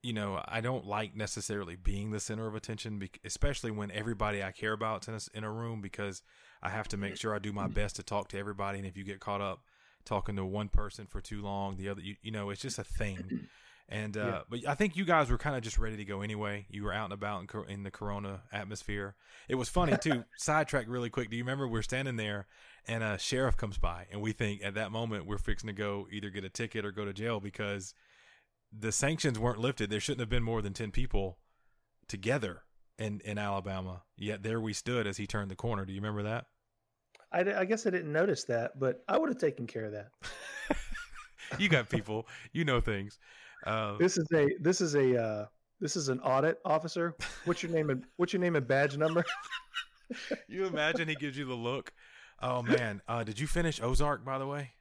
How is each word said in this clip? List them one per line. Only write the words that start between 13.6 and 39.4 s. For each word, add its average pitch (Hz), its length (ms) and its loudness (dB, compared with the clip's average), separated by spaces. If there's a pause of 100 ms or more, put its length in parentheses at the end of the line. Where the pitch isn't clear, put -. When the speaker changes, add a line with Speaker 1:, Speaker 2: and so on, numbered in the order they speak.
Speaker 1:
And, 107 260 -4
uh, - 60 -2
Speaker 2:
Yeah. 95 240 0
Speaker 1:
but 123 200 -6
I 143 80 0
think 202 200 2
you 190 80 0
guys 156 280 6
were 120 80 6
kinda 139 220 0
just 110 180 2
ready 110 180 0
to 104 80 -6
go 98 160 -4
anyway. 104 480 -4
You 101 140 -6
were 98 100 0
out 107 120 0
and 95 80 -4
about 101 280 -4
in 98 60 -10
cor-, 107 200 -6
in 101 140 -8
the 98 80 -6
Corona 101 640 -4
atmosphere. 101 640 -4 (320)
It 131 80 2
was 123 120 0
funny, 180 320 6
too. 127 300 2
Speaker 2:
<laughs> - 80 -20
Speaker 1:
Sidetrack 139 500 2
really 120 220 -2
quick. 113 220 -2
Do 113 40 -4
you 117 80 0
remember 131 240 -2
we're 113 140 2
standing 127 340 -2
there 104 300 -2 (420)
and 113 160 0
a 104 140 2
sheriff 127 400 4
comes 101 220 0
by, 87 320 0
and 104 100 -4
we 110 100 0
think 101 320 -2
at 98 120 -2
that 107 160 -2
moment 107 340 -2
we're 101 140 -2
fixing 107 300 2
to 104 40 -6
go 101 380 -2
either 101 180 -8
get 95 140 -6
a 95 60 -8
ticket 110 360 -4
or 101 60 -4
go 104 120 -6
to 101 100 -4
jail 110 260 -2
because 101 560 -6 (760)
the 110 200 -2
sanctions 139 480 2
weren't 117 180 2
lifted. 113 320 0
There 107 100 0
shouldn't 127 200 -2
have 117 100 -2
been 120 140 4
more 113 180 0
than 101 120 -4
ten 107 180 -6
people 98 480 2 (680)
together 104 540 -2 (380)
in, 104 260 -4
in 104 140 -4
Alabama. 95 640 -4 (120)
Yet 101 280 -4
there 113 180 0
we 110 120 -2
stood 120 340 0
as 95 100 -2
he 104 80 -2
turned 101 240 -2
the 95 60 -8
corner. 107 280 -2
Do 95 100 -6
you 98 60 -4
remember 104 300 -2
that? 113 160 -4 (840)
Speaker 2:
I 175 100 4
d-, 196 120 2
I 190 120 2
guess 220 220 2
I - 20 4
didn't 165 240 0
notice 170 300 4
that, 120 360 0
but 127 280 2
I 196 100 4
would 320 120 4
have - 100 -2
taken 131 260 0